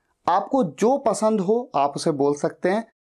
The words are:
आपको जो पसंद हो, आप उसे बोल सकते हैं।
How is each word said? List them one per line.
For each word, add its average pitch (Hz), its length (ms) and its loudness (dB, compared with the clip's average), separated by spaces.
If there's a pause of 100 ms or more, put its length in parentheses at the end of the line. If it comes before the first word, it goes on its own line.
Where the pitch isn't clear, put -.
(280)
आपको 202 360 2
जो 220 340 0
पसंद 220 420 0
हो, 226 360 -2
आप 139 200 2
उसे 165 140 0
बोल 143 240 2
सकते 160 340 -4
हैं। 220 240 -2 (220)